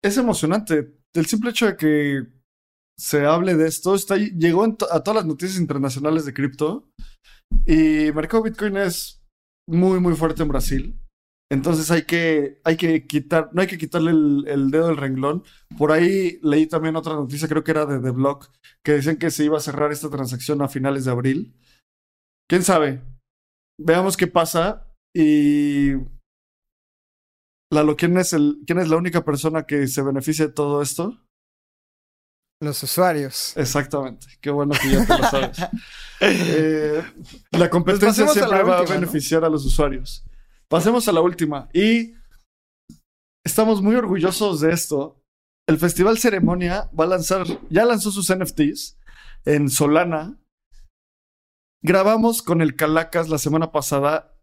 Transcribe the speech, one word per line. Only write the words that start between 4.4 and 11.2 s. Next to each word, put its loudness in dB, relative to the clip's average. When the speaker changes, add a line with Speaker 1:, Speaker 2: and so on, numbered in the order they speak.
Speaker 1:
en 0
to-, -2
a 0
todas -2
las -2
noticias -6
internacionales -2
de -10
cripto. -4
Y 4
mercado 0
Bitcoin -4
es -4
muy, 4
muy 2
fuerte 0
en 0
Brasil. -2